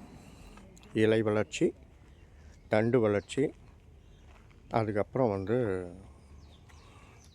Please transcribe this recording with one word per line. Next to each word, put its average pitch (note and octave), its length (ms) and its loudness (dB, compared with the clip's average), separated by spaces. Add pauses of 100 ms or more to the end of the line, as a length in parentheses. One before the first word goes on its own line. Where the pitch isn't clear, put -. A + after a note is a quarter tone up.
(920)
இலை A2 300 4
வளர்ச்சி, G#2+ 520 0 (920)
தண்டு A2+ 320 2
வளர்ச்சி, G#2 540 0 (1160)
அதுக்கப்புறம் A2 600 0
வந்து G2 580 -4 (1500)